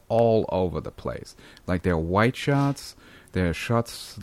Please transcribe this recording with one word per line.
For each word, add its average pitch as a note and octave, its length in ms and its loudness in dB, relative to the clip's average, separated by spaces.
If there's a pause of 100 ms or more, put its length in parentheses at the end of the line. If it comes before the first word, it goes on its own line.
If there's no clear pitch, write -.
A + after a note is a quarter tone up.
all A2+ 400 4
over F2 320 0
the - 120 -8
place. - 440 -10 (320)
Like, F2+ 160 -2
there F2+ 120 2
are - 20 2
wide F#2+ 400 2
shots, C#3 580 0 (380)
there F2+ 160 2
are E2 40 0
shots, - 680 -4